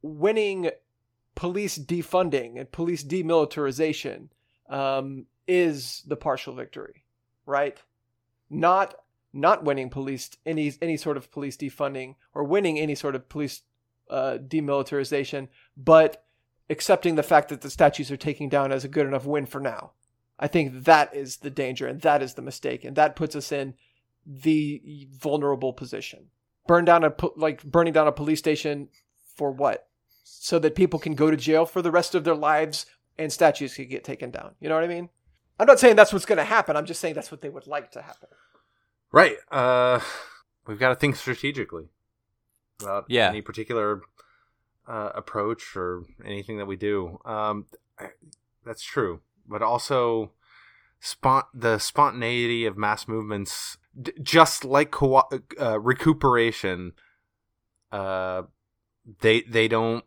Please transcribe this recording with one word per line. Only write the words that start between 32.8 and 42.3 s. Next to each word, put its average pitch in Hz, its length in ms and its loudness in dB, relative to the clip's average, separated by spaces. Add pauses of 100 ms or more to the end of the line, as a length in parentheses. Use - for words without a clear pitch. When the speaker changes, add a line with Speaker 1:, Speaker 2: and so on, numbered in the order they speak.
Speaker 1:
and 156 140 -6
statues 165 440 2
could 127 140 -14
get 131 140 -10
taken - 280 -12
down. - 280 -14
You 151 100 -10
know 160 60 0
what 160 80 2
I 170 40 -2
mean? 175 220 -8 (500)
I'm 220 80 6
not - 120 10
saying 240 180 8
that's 214 160 10
what's 190 120 -2
gonna 165 180 2
happen. 190 320 0
I'm 151 100 -2
just 165 140 -10
saying 160 160 -6
that's - 160 -10
what 151 100 -18
they 151 80 -10
would 139 180 -16
like 147 240 -10
to 117 100 -16
happen. - 280 -20 (840)
Speaker 2:
Right. 165 260 6 (140)
Uh, 127 480 2 (640)
we've 107 140 -10
gotta 127 160 4
think 135 200 0
strategically 117 760 -8 (920)